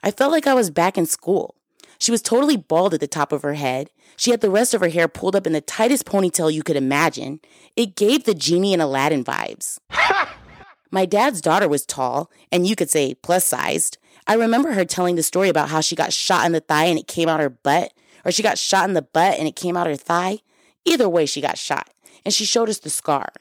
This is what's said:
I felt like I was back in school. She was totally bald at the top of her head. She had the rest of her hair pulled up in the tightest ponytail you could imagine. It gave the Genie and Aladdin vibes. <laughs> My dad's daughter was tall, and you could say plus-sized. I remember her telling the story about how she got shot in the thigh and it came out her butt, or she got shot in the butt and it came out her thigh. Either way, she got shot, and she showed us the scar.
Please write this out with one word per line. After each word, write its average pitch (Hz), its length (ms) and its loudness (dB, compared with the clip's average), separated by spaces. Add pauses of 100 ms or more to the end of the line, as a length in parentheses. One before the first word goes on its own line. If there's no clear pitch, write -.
I 202 100 -2
felt 277 200 2
like 320 160 2
I 277 60 4
was 233 160 2
back 170 280 0
in 170 80 0
school. - 500 -2 (460)
She - 80 0
was 233 140 0
totally 269 340 2
bald 170 380 2
at 143 40 -2
the 147 80 -4
top 147 240 -2
of 147 120 -4
her 147 100 -2
head. 139 380 -4 (260)
She 240 140 0
had 233 100 2
the 214 80 2
rest 220 240 2
of 202 80 0
her 180 60 2
hair 165 200 2
pulled 185 280 -2
up 190 100 0
in 160 80 0
the 151 80 0
tightest 240 440 0
ponytail 180 460 0
you 156 120 -4
could 160 120 -2
imagine. 139 680 0 (340)
It 214 200 -2
gave 247 280 2
the 214 100 0
Genie 175 400 0
and 175 80 0
Aladdin 139 420 0
vibes. - 540 -8 (140)
<laughs> - 1000 -4
My 185 140 2
dad's 202 360 0
daughter 175 260 2
was 147 180 0
tall, 131 460 -4 (200)
and 180 140 2
you 208 100 0
could 165 140 -4
say 139 240 0
plus-sized. - 880 -2 (260)
I 202 80 2
remember 233 380 2
her 196 120 0
telling 180 320 -2
the 165 60 -2
story 190 260 0
about 151 220 2
how 156 100 0
she 165 160 -2
got 160 160 -2
shot 170 360 0
in 170 60 2
the 160 60 0
thigh 151 260 0
and 170 120 2
it - 80 -6
came 165 240 -2
out 160 100 0
her 143 120 0
butt, 143 420 -2 (320)
or 180 60 0
she 196 100 -2
got 208 160 0
shot 190 300 0
in 196 80 -2
the 151 80 0
butt 170 340 2
and 156 100 -4
it - 80 -6
came 175 220 -4
out 175 80 -2
her 151 100 -2
thigh. 180 440 -2 (460)
Either 254 220 2
way, 170 200 2
she - 120 -6
got 139 200 -4
shot, - 320 -6 (340)
and 214 80 -2
she 214 120 -2
showed 226 220 0
us 214 120 -4
the - 100 -14
scar. - 520 -4